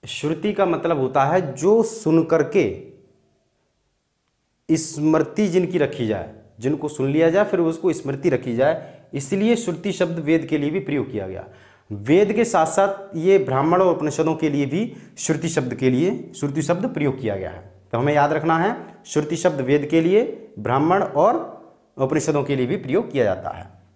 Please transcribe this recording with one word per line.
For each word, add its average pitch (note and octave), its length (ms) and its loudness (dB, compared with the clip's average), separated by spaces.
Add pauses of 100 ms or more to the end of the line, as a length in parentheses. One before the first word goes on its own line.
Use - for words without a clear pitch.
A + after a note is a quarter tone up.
श्रुति D#3+ 460 -4
का G3+ 120 2
मतलब E3+ 320 0
होता C3+ 280 2
है D#3 300 0
जो G3+ 280 4
सुन E3 400 2
करके D#3 640 0 (1800)
स्मृति D#3 760 0
जिनकी F3+ 300 0
रखी C3+ 300 -2
जाए, F#2+ 280 -4 (240)
जिनको C#3 280 -2
सुन C3+ 220 -4
लिया D#3+ 200 4
जाए G3 160 2
फिर F#3 140 -2
उसको E3 340 0
स्मृति C#3 360 -2
रखी B2 260 -2
जाए, C#3 460 -2 (120)
इसलिए G3+ 420 0
श्रुति F#3+ 360 -4
शब्द E3+ 280 -2
वेद D#3 260 2
के D3+ 120 -2
लिए C#3+ 120 0
भी F3 100 -2
प्रयोग D3+ 320 -4
किया G2+ 160 -6
गया। F#2 180 -12 (460)
वेद D3+ 420 4
के - 120 2
साथ E3 200 2
साथ G3 520 0
ये F#3 200 4
ब्राह्मण C#3+ 440 2
और F3+ 140 4
उपनिषदों D3+ 400 0
के D#3 140 0
लिए C#3+ 160 0
भी E3 320 -4 (200)
श्रुति D#3+ 320 -2
शब्द C3 260 -2
के C3 140 2
लिए, D#3 500 0
श्रुति D3 220 -2
शब्द F#3+ 320 -2
प्रयोग D3 280 -2
किया G#2 140 -2
गया F#2 140 -8
है। - 240 -18 (180)
तो A#2 60 -2
हमें C#3+ 160 0
याद D3 200 2
रखना D#3+ 240 0
है, G3 380 -4 (100)
श्रुति D3+ 300 -2
शब्द D#3+ 260 0
वेद C#3 300 2
के E3 100 4
लिए, G3 380 2 (200)
ब्राह्मण D3 440 2
और F3+ 500 0 (440)
उपनिषदों D3 460 0
के C#3 120 -2
लिए B2+ 100 0
भी D#3 120 -2
प्रयोग C#3 340 -2
किया C3+ 120 2
जाता F#2 260 -2
है। - 200 -12 (260)